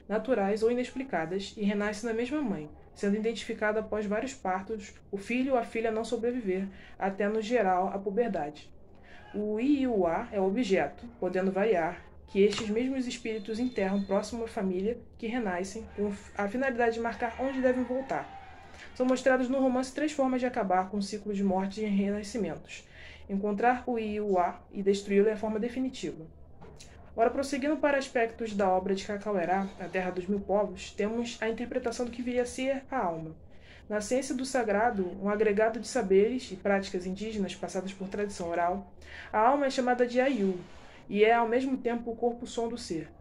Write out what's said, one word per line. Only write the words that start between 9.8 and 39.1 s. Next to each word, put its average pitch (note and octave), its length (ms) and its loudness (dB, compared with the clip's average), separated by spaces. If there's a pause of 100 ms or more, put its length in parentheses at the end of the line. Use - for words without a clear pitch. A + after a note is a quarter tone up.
é G#3+ 80 -2
o F#3+ 80 4
objeto, F#3+ 580 2 (140)
podendo F#3+ 320 0
variar, F#3+ 520 2 (240)
que G3 140 4
estes G#3 280 4
mesmos B3+ 360 0
espíritos A3 540 -6
enterram G3+ 440 0
próximo G#3 420 -2
à - 20 -4
família G3 500 0 (180)
que A#3 120 -6
renascem, G#3+ 580 -2 (100)
com G#3 160 0 (240)
a G3+ 120 0
finalidade A#3+ 480 2
de A#3 60 -2
marcar A3+ 380 -2
onde C4 220 -2
devem B3+ 220 4
voltar. B3+ 440 -4 (680)
São B3+ 100 0
mostrados B3+ 420 4
no C4+ 120 2
romance B3+ 340 2
três D4+ 180 0
formas B3+ 300 2
de B3+ 60 2
acabar F#3+ 420 2
com G#3+ 80 -4
o G3+ 60 0
ciclo G#3 300 -6
de G3 100 0
mortes G3 340 2
e G#3+ 80 -2
renascimentos. G3+ 1000 -2 (420)
Encontrar G#3 560 2
o A#3+ 140 -2
Iuá G#3 600 0 (120)
e G3+ 100 -6
destruí-lo G3 480 4
é G#3+ 40 4
a G3+ 40 -4
forma G#3+ 220 -2
definitiva. A#3 680 -4 (840)
Agora, A3+ 180 4
prosseguindo C#4 480 0
para C#4+ 200 4
aspectos A3+ 560 -2
da G3 160 4
obra F#3 240 4
de G3 120 -2
Kakauerá, G3 600 0 (120)
A F#3 60 -8
Terra F3+ 260 -2
dos F3 160 -4
Mil G3+ 120 2
Povos, G3 520 -2
temos A3+ 500 -2
a A3 60 0
interpretação B3 580 -2
do A#3 60 -6
que - 100 -6
viria B3 200 0
a A#3+ 40 0
ser C4 440 -2
a C4+ 80 -4
alma. D#3+ 380 -2 (520)
Na G#3 140 -2
ciência C4 340 0
do B3+ 100 -4
sagrado, G#3+ 760 2
um G3 80 -2
agregado G#3+ 500 4
de G#3 80 -8
saberes G#3+ 640 4
e F#3 40 -8
práticas G3 500 0
indígenas G3 500 -4
passadas F#3 380 -6
por F#3+ 160 -10
tradição G3+ 400 -4
oral, F3 420 0 (400)